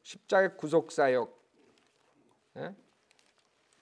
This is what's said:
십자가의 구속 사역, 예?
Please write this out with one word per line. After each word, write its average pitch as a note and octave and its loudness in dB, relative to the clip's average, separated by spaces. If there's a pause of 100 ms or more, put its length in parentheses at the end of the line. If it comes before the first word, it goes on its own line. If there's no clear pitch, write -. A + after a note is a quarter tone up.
십자가의 F#3+ -2
구속 D#3+ 0
사역, B2+ 0 (1160)
예? E3 -12 (1080)